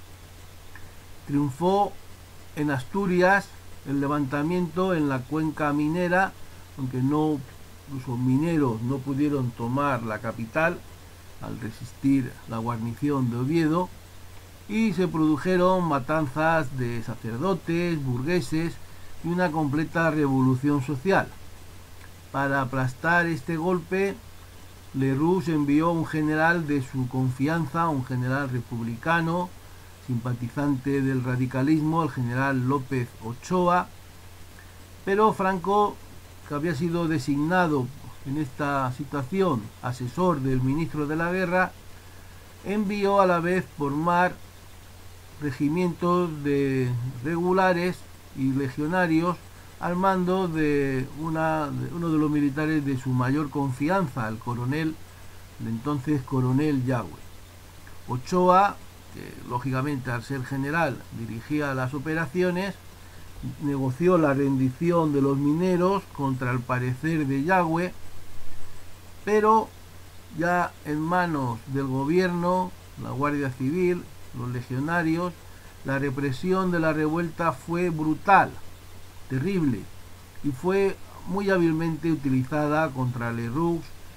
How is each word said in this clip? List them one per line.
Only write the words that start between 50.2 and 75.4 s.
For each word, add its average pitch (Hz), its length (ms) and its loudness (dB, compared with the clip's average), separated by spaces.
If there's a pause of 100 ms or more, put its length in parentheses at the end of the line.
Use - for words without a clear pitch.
de, 143 600 2 (120)
una, 160 460 0
de 127 260 -4
uno 170 180 -2
de 156 80 4
los 151 120 4
militares 147 560 2
de 139 100 0
su 131 140 -2
mayor 131 400 2
confianza, 139 800 0
el 110 100 -6
coronel, 131 560 -2 (680)
el 113 60 -6
entonces 139 560 -2
coronel 131 640 2
Yagüe. 123 340 -2 (880)
Ochoa, 180 720 4 (360)
que - 220 -12 (160)
lógicamente 131 640 -2
al 117 100 -4
ser 135 220 -6
general 139 580 -2 (160)
dirigía 135 560 -4
las 131 180 -2
operaciones, 175 840 0 (880)
negoció 143 540 4
la 143 160 6
rendición 139 800 2
de 139 100 4
los 139 140 4
mineros 180 760 2
contra 131 400 -2
el 127 80 0
parecer 127 640 0
de 135 160 0
Yagüe, 175 500 2 (1300)
pero 214 440 6 (720)
ya 175 320 2 (140)
en 151 160 -2
manos 156 640 0
del 135 220 -2
gobierno, 175 800 2 (320)
la 113 80 -8
Guardia 143 400 0
Civil, 175 540 0 (340)
los 123 100 -6
legionarios, 160 840 0 (500)